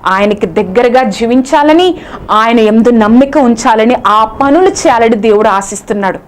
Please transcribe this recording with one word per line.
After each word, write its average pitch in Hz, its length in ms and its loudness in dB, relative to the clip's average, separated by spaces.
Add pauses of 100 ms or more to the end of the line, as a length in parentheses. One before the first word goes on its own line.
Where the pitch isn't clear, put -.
ఆయనకి 202 400 -2
దగ్గరగా 233 560 0
జీవించాలని, 294 920 0 (360)
ఆయన 226 300 2
యందు 220 300 2
నమ్మిక 240 480 2
ఉంచాలని, 233 580 0 (100)
ఆ 214 180 2
పనులు 277 440 0
చేయాలని 240 480 0
దేవుడు 214 320 2
ఆశిస్తున్నాడు. 196 800 -4